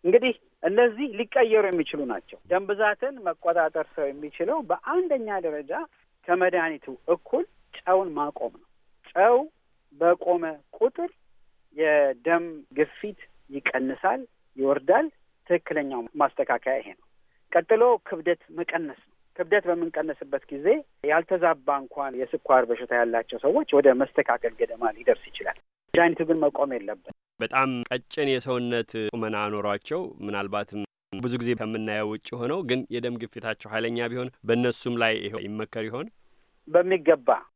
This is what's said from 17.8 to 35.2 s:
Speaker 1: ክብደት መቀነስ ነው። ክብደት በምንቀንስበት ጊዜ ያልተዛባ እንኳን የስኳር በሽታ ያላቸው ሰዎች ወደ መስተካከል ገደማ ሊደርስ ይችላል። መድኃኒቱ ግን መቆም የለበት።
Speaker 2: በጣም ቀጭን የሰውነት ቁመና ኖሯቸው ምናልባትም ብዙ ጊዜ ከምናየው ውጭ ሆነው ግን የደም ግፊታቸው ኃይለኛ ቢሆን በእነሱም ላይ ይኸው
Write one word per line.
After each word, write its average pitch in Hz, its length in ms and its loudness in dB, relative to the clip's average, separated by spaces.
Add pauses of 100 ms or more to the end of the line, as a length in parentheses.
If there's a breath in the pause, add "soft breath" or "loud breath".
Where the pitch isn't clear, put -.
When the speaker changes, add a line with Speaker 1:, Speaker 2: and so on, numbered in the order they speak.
Speaker 1:
ክብደት 165 460 -4
መቀነስ 165 500 -6
ነው። - 120 -20 (220)
ክብደት 180 320 0
በምንቀንስበት 156 800 -4
ጊዜ 143 200 -6 (380)
ያልተዛባ 165 640 0 (100)
እንኳን 139 360 -8
የስኳር 131 500 2
በሽታ 117 300 -4
ያላቸው 117 440 0
ሰዎች 202 340 2
ወደ 139 220 8
መስተካከል 123 600 0
ገደማ 117 380 -2
ሊደርስ - 340 2
ይችላል። - 320 -10 (360)
መድኃኒቱ 170 280 4
ግን 160 180 2
መቆም 143 320 0
የለበት። 104 420 -10 (260)
Speaker 2:
በጣም 131 300 0 (160)
ቀጭን 139 420 -4
የሰውነት 123 600 -2 (180)
ቁመና 110 280 -4 (140)
ኖሯቸው 104 500 -4 (200)
ምናልባትም 101 640 -6 (300)
ብዙ 120 240 -4
ጊዜ 120 160 -2
ከምናየው 110 580 -4
ውጭ 107 240 -10
ሆነው 123 280 -4
ግን 127 260 0
የደም 120 300 -6
ግፊታቸው 110 520 -10
ኃይለኛ 117 280 -2 (100)
ቢሆን 123 200 -6 (140)
በእነሱም 120 540 0
ላይ 113 220 2
ይኸው 101 240 -8